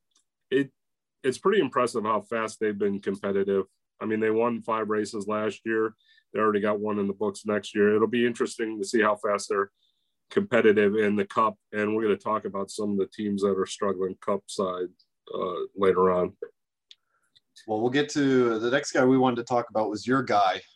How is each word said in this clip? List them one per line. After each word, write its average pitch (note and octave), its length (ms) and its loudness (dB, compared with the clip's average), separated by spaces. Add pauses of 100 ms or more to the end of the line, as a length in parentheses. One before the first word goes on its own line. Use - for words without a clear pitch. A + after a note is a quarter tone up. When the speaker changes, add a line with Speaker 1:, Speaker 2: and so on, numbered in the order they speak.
(500)
Speaker 1:
it, C#3 220 0 (500)
it's C3+ 160 -2
pretty G3+ 220 2
impressive B2 420 0
how G#2+ 200 0
fast A2+ 360 -4
they've G#2 200 -2
been G2+ 200 0
competitive. G2 680 -2 (340)
I G#2+ 60 -8
mean, A2 140 -2
they A2 100 2
won A2+ 320 0
five A2 260 -4
races G#2 400 -4
last G#2+ 380 -4
year. A2 280 0 (380)
They G#2+ 80 -4
already G#2+ 200 2
got G#2 200 0
one G#2 180 -2
in G2 80 0
the G2 60 -2
books G2+ 320 -6
next G#2 300 -4
year. G#2 200 4
It'll A2 140 4
be A#2+ 180 0
interesting A2+ 540 -4
to G2 40 -4
see G#2+ 180 2
how G#2 140 2
fast G2+ 340 -2
they're G2 200 -2 (600)
competitive G#2+ 640 4
in G#2 180 2
the G2+ 120 0
Cup. A2 320 -2 (140)
And G#2+ 220 -2
we're A2+ 100 0
gonna G2 120 2
talk G#2+ 300 -4
about G2 240 -6
some G#2 220 -4
of G2+ 40 0
the F#2+ 180 0
teams G2+ 280 -4
that G2 160 2
are F#2 80 0
struggling F#2+ 580 -4
Cup G2+ 220 -2
side, F2+ 420 -4 (440)
uh, F#2 280 -6 (160)
later F#2 340 4
on. F2+ 220 0 (1400)
Speaker 2:
Well, G#2+ 140 -2
we'll B2 80 2
get C#3+ 200 0
to B2+ 480 2
the A#2+ 120 -2
next C#3+ 220 -2
guy C#3 120 2
we C3 140 6
wanted B2+ 180 2
to A#2 80 -6
talk A#2+ 240 -2
about A2 220 -2
was G#2+ 160 -8
your B2+ 160 0
guy, G2+ 400 2 (120)